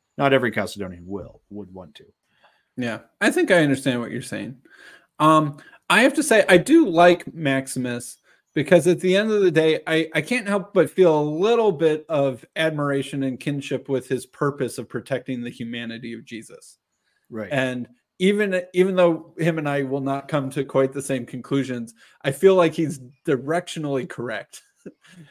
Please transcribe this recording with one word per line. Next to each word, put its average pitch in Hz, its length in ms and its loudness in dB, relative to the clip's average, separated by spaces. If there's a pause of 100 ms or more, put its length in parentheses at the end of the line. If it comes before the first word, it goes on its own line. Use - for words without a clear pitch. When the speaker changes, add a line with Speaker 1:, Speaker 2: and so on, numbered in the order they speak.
(160)
Speaker 1:
not 139 160 2
every 123 200 2
Chalcedonian 92 520 -8
will, 92 460 -14
would 101 220 -16
want 90 240 -20
to. - 80 -20 (720)
Speaker 2:
Yeah, 117 260 -8 (180)
I 214 100 2
think 349 220 0
I 175 100 6
understand 135 380 0
what 117 100 -8
you're 117 100 -8
saying. 107 360 -10 (640)
Um, 156 380 4 (300)
I 202 140 4
have 277 120 4
to 311 100 -2
say, 214 240 4
I 185 100 8
do 294 300 4
like 175 440 4
Maximus 135 840 -4 (340)
because 160 360 4
at 170 100 2
the 185 180 2
end 214 140 0
of 208 120 2
the 185 100 4
day, 156 340 2
I, 160 260 -2
I 160 80 0
can't 208 280 -6
help 202 260 -4
but 160 160 4
feel 165 300 4
a - 20 0
little 202 480 2
bit 156 380 0
of 139 360 -2 (120)
admiration 143 680 -2
and 131 160 -4
kinship 139 500 -6
with 131 200 -4
his 127 180 -4
purpose 139 520 -4
of 120 100 -12
protecting 127 520 -8
the 120 100 -10
humanity 117 640 -12
of 113 100 -16
Jesus. - 540 -18 (520)
Speaker 1:
Right. 110 220 -10
Speaker 2:
And 127 340 -4 (320)
even, 196 440 0 (100)
even 185 240 2
though 175 420 2
him 165 200 0
and 147 100 -4
I 143 160 -2
will 135 160 -4
not 139 260 -4
come 135 240 -2
to 139 140 -6
quite 135 280 0
the 143 100 -6
same 131 240 -6
conclusions, 123 680 -6 (280)
I 143 100 -2
feel 190 240 2
like 165 180 4
he's 151 240 -4 (260)
directionally 143 840 -4
correct. - 540 -12 (220)
<laughs> - 80 -18 (380)